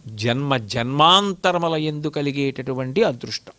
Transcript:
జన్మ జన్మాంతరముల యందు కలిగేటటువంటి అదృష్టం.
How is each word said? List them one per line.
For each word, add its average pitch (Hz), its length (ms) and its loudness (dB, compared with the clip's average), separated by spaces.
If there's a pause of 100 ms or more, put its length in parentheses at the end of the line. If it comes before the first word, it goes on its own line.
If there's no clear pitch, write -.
జన్మ 120 500 0
జన్మాంతరముల 165 1160 2
యందు 156 320 -2
కలిగేటటువంటి 139 960 -2
అదృష్టం. 123 560 -4